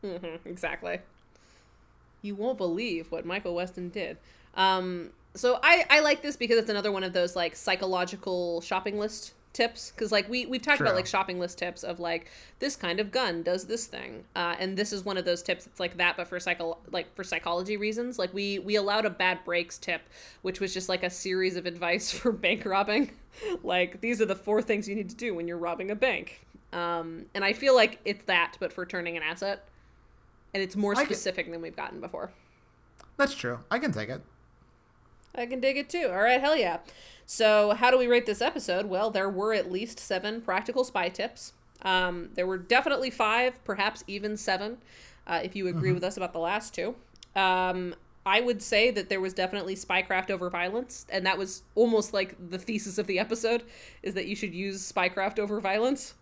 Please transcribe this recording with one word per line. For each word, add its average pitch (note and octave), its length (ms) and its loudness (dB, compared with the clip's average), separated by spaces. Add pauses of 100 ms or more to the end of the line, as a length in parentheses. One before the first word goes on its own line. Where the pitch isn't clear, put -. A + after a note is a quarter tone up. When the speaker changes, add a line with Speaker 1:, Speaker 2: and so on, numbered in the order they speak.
Speaker 1:
Mm-hmm, F3 440 -8
exactly. F3 520 -6 (1200)
You G3+ 140 -6
won't A3 220 -2
believe F3+ 540 -2
what E3 140 -6
Michael F3+ 300 -4
Weston F3+ 340 -6
did. E3+ 280 -8 (380)
Um, F#3 560 2 (240)
so B3 260 2
I, E4+ 280 8
I D4+ 100 10
like D4 220 2
this D4 160 -4
because A#3 200 4
it's A3 120 2
another G3+ 220 0
one F#3+ 120 -2
of F3+ 100 -4
those, F3 220 0
like, E3+ 200 -2
psychological F3+ 1040 0
shopping G3 360 -2
list G#3+ 360 -6 (200)
tips. - 440 -2
'Cause, G#3+ 140 -2
like, G3+ 180 2
we, B3 160 -2
we've B3 160 -2
talked C#4+ 200 4
about, A3 100 4
Speaker 2:
True. F#3 60 4
Speaker 1:
like, - 100 0
shopping F#3 320 -2
list F3 200 -4
tips F3 240 -6
of, E3+ 160 -6
like, E3+ 280 -4 (320)
this C#4 160 -2
kind F3 240 -2
of G3+ 120 -2
gun F#3 320 0
does F3+ 240 0
this A3+ 200 -4
thing. B2 380 -12 (100)
Uh, F3 240 0
and F#3+ 180 -2
this G#3 160 0
is G3 120 -6
one G3 120 -2
of F3+ 80 -2
those F3 160 2
tips - 240 -4
that's - 140 -20
like F3 180 -4
that, F3 200 4
but E3+ 100 -6
for F3+ 120 -6
psycho-, E3+ 380 -2 (140)
like, - 240 -6
for F#3+ 80 -8
psychology F3 540 -2
reasons. A3+ 420 -2
Like, F3+ 140 0
we, G3+ 260 -2
we G#3 160 -2
allowed G#3 300 2
a G#3 40 2
bad F#3 360 0
breaks F3 340 -2
tip, E3 220 -4 (420)
which F#3 160 -6
was F#3 160 -2
just, F#3 140 -6
like, F#3 140 0
a F3+ 60 0
series F#3 460 0
of F3 100 -6
advice F3 460 0
<laughs> - 80 -4
for A#3+ 120 2
bank G#3 340 0
robbing. G#3 460 2 (520)
Like, F3+ 380 0
"These A3+ 200 2
are A3 40 6
the F#3+ 100 0
four G#3+ 260 0
things G#3 280 0
you G3+ 60 -4
need G3+ 140 -4
to A#3 60 -12
do A#3 200 -4
when E3+ 120 -4
you're E3+ 100 -6
robbing E3+ 340 -4
a G#3 40 -2
bank." - 500 -2 (280)
Um, E3+ 600 -4
and G3+ 120 -2
I G3 80 4
feel C4+ 220 4
like A3 300 6
it's G3 200 -4
that, F3+ 340 2
but F#3 140 -4
for F3+ 120 -6
turning E3+ 320 -6
an D#3 60 -6
asset. F#3+ 440 -4 (840)
And G3 100 0
it's F#3+ 120 -6
more G3+ 180 2
Speaker 2:
I B3 80 4
get D4+ 60 4
Speaker 1:
specific F3 440 -4
than E3+ 100 -8
we've E3 140 -10
gotten D3+ 240 -8
before. - 320 -10 (840)
Speaker 2:
That's C#4 180 2
true. A#2+ 240 -6 (100)
I A#3 100 0
can C4+ 120 -2
take G#2+ 180 -4
it. C3 120 -8 (1120)
Speaker 1:
I A#3+ 100 -2
can B3+ 140 -4
dig C4+ 180 2
it C#4+ 120 -4
too. F4 200 0
All F3+ 120 -2
right, B3 200 6
hell D4 140 4
yeah. F3 240 2 (480)
So G#3 460 6
how B3 180 6
do C4 60 8
we B3 100 4
rate A#3+ 180 6
this G#3 160 -2
episode? G#3 460 0
Well, G3+ 240 0
there G3 180 0
were G3+ 240 0
at F#3 180 0
least G#3 280 -4
seven G#3 420 -2
practical G#3 440 0
spy F3+ 240 0
tips. - 420 -8 (320)
Um, F3+ 500 2
there F3+ 140 0
were F#3+ 100 -2
definitely B3+ 540 4
five, B3 540 2
perhaps G#3 420 -2
even G3+ 300 -4
seven, G#3 400 -2 (500)
uh, C#3 160 0
if F#3 120 -6
you F#3+ 120 -2
agree F3 220 0
Speaker 2:
Mm-hmm. F#3 60 4
Speaker 1:
with F3 100 -2
us G3 120 -2
about F3+ 160 -4
the E3+ 60 -4
last F#3+ 340 -2
two. G3+ 220 -4 (400)
Um, F#3 580 2 (320)
I G3 160 6
would A#3+ 220 0
say A3+ 280 4
that G3 180 -4
there G3 100 0
was F#3 140 -2
definitely F#3+ 420 -2
spycraft F#3 560 0
over F3+ 180 -2
violence, F#3 600 -4
and F#3 160 -2
that F#3+ 120 4
was F#3+ 240 -6 (140)
almost, A3 380 4
like, F#3+ 220 -2 (140)
the F#3 80 -6
thesis G#3 400 -4
of G#3 80 0
the F#3+ 140 0
episode, A3+ 440 0 (380)
is - 140 -6
that F#3+ 120 -2
you G3+ 80 -4
should G3 200 -6
use F#3+ 360 -6
spycraft F#3+ 460 0
over G#3 220 -2
violence. G#3+ 640 0